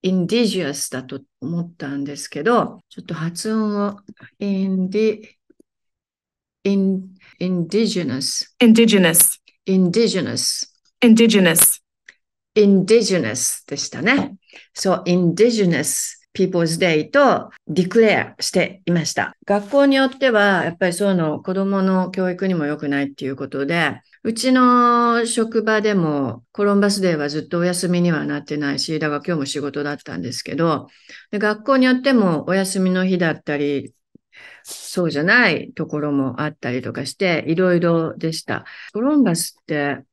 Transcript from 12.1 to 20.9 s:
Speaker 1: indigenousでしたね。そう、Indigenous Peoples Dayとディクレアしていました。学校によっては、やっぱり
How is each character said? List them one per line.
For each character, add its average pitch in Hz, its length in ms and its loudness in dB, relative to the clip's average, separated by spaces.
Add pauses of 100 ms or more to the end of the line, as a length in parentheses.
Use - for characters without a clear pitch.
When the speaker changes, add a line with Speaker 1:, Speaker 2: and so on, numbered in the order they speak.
Speaker 1:
indigenous 190 1120 2
で 143 100 -10
し - 140 -8
た - 120 -10
ね。 - 340 -2 (380)
そ 185 220 0
う、 - 100 -8
Indigenous 175 1120 2 (160)
Peoples 170 440 0
Day 160 320 0
と 269 400 2 (160)
デ 170 180 0
ィ 180 40 -4
ク 233 120 2
レ 208 160 4
ア - 260 -6
し - 80 -4
て - 360 -2
い 175 40 -4
ま 170 140 0
し - 100 -6
た。 - 220 -4 (100)
学 202 240 -2
校 277 160 4
に 269 100 4
よ 269 80 2
っ 262 60 0
て 262 200 0
は、 202 340 2
や 165 60 -2
っ 170 60 -12
ぱ 190 100 0
り 175 60 0